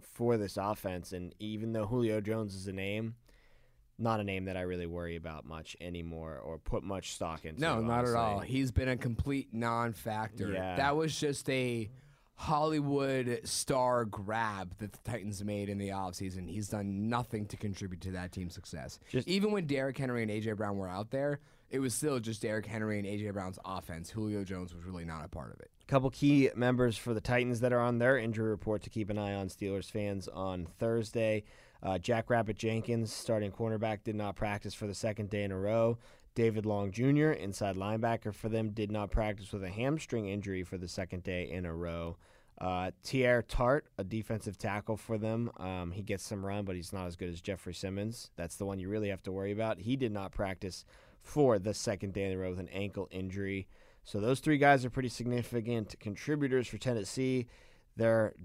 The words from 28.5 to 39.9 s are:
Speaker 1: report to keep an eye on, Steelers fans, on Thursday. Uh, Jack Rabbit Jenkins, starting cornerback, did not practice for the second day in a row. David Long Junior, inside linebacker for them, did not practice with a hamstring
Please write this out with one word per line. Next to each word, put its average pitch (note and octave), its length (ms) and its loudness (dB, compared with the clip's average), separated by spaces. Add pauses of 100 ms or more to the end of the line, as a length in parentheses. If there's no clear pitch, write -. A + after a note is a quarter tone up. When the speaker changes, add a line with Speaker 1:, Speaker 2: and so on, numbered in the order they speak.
Speaker 1:
report G#2+ 320 0
to - 80 -10
keep G#2+ 200 -2
an G#2 80 0
eye G2+ 160 0
on, G2 140 -2
Steelers G2 400 -2
fans, G2+ 380 -2
on F#2 400 -4 (140)
Thursday. A2+ 640 2 (400)
Uh, F#2 140 2
Jack A2+ 320 2
Rabbit A2 260 2
Jenkins, A2+ 560 0
starting G#2+ 400 0
cornerback, A2 500 0
did G#2+ 140 -2
not G#2 180 -2
practice G#2 400 -4
for A2 120 -6
the G2+ 80 -4
second G#2 360 -2
day G2+ 140 0
in G2 80 -2
a F#2+ 60 -2
row. A2+ 400 4 (360)
David A2 320 4
Long G2+ 240 2
Junior, C#3+ 420 6
inside F#2+ 440 -2
linebacker A2 580 0
for - 140 -4
them, A2 220 0
did G#2 200 -2
not G#2 200 -2
practice G#2+ 420 0
with G2+ 100 -4
a F#2 80 -4
hamstring A#2+ 580 -2